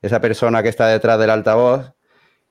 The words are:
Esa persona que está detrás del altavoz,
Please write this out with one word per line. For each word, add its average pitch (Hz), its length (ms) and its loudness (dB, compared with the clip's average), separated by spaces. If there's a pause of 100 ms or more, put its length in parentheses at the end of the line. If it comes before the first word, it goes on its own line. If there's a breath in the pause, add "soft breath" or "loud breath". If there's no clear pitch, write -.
Esa 104 200 -2
persona 117 420 0
que 113 60 0
está 113 180 0
detrás 113 320 0
del 110 100 2
altavoz, 120 640 0 (580)